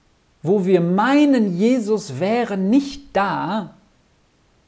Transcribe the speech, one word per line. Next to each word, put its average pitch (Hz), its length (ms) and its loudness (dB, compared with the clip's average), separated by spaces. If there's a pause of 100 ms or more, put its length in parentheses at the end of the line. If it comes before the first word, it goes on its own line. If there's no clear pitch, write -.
(420)
wo 185 240 0
wir 185 140 4
meinen, 220 800 2
Jesus 214 640 0
wäre 220 340 -2
nicht 214 580 -2
da, 170 600 -4 (920)